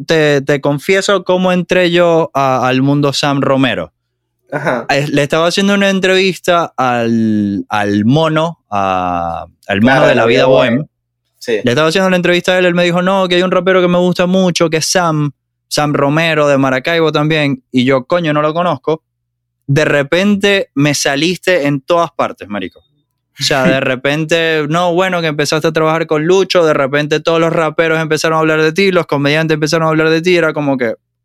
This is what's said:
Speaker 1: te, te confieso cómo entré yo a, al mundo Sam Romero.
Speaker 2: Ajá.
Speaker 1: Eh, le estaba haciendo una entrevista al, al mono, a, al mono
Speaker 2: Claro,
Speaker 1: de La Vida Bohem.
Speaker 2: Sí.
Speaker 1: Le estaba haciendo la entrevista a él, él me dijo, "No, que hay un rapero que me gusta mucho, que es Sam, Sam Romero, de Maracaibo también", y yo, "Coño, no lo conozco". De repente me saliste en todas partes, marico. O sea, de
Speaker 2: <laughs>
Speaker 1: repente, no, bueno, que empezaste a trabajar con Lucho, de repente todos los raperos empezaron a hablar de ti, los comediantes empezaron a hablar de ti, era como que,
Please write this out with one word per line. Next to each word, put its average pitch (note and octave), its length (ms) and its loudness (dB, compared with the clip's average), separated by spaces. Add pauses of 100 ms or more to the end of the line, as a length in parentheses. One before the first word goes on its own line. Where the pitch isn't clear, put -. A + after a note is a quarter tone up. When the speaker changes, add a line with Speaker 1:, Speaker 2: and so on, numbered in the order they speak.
Speaker 1:
te, D3+ 360 2
te C#3+ 180 -2
confieso F#3+ 640 -2
cómo F#3 280 0
entré F3+ 380 0
yo E3+ 440 2
a, C3 320 0
al C3 160 0
mundo C#3+ 300 0
Sam C#3+ 280 -2
Romero. C3 520 0 (600)
Speaker 2:
Ajá. C#3 360 -4
Speaker 1:
Eh, C#3 200 0
le C#3 140 0
estaba D#3+ 240 0
haciendo G3 280 0
una G3 160 0
entrevista F#3 880 0
al, A2+ 920 0
al G#2 360 0
mono, D#3 640 0
a, F2 760 -4 (220)
al G2+ 120 -2
mono B2+ 140 4
Speaker 2:
Claro, D3 140 2
Speaker 1:
de C#3 80 2
La A2+ 100 2
Vida C3 200 2
Bohem. C3 400 2 (520)
Speaker 2:
Sí. A2+ 240 -4
Speaker 1:
Le A#2+ 80 0
estaba D3+ 180 2
haciendo F#3+ 220 0
la F#3 60 2
entrevista F3 360 0
a F3+ 60 2
él, F#3 80 4
él F3 80 2
me F3 100 2
dijo, F3 160 0
"No, F#3+ 280 0
que F3+ 80 0
hay F3 60 2
un F#3 100 0
rapero F#3 280 2
que F3+ 80 2
me F3 100 2
gusta F3+ 280 0
mucho, F3+ 420 0
que D#3+ 100 -2
es D3+ 80 -4
Sam, D#3 440 0 (380)
Sam D3 260 -2
Romero, D3+ 540 2
de C#3 100 2
Maracaibo D3 540 0
también", D3+ 580 0
y B2+ 140 0
yo, C3 220 0
"Coño, F3 260 -2
no D3 100 0
lo D3+ 100 0
conozco". D#3+ 520 -4 (640)
De D3 160 2
repente F#3+ 920 0
me D3 200 0
saliste D#3 720 -2
en C#3+ 120 -2
todas E3+ 300 0
partes, G2+ 380 -6
marico. G2 320 -10
O - 640 -20
sea, C#3 200 0
de C3 180 2
Speaker 2:
<laughs> - 0 -
Speaker 1:
repente, D#3 880 -2
no, F3 240 0
bueno, F3+ 300 0
que D#3+ 60 -2
empezaste D3+ 400 -2
a D#3+ 40 -2
trabajar D#3+ 360 0
con D#3 180 0
Lucho, F#3 400 2
de D3+ 80 2
repente D3 460 0
todos E3 200 0
los E3 120 2
raperos D#3+ 480 0
empezaron D#3+ 360 0
a D#3+ 40 0
hablar D#3 200 2
de D#3+ 120 2
ti, F#3+ 180 -2
los F3 160 0
comediantes D3+ 480 0
empezaron D#3 320 0
a D#3+ 40 0
hablar D#3+ 200 2
de D#3+ 100 2
ti, F3+ 160 2
era D#3+ 160 2
como C#3+ 240 -2
que, A#2 180 -2 (300)